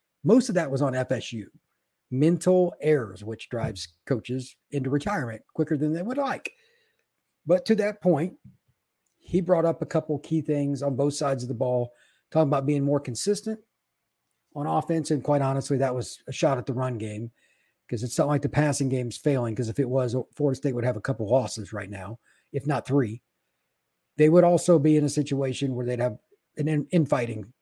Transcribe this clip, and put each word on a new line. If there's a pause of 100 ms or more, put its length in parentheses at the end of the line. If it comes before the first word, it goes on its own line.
(220)
most
of
that
was
on
F
S
U. (600)
Mental
errors,
which
drives (160)
coaches (160)
into
retirement (140)
quicker
than
they
would
like. (920)
But
to
that
point, (840)
he
brought
up
a
couple
key
things
on
both
sides
of
the
ball, (360)
talking
about
being
more
consistent (960)
on
offense,
and
quite
honestly,
that
was
a
shot
at
the
run
game. (640)
'cause
it's
not
like
the
passing
game's
failing,
'cause
if
it
was, (180)
Florida
State
would
have
a
couple
losses
right
now, (320)
if
not
three. (960)
They
would
also
be
in
a
situation
where
they'd
have (380)
an
in-,
infighting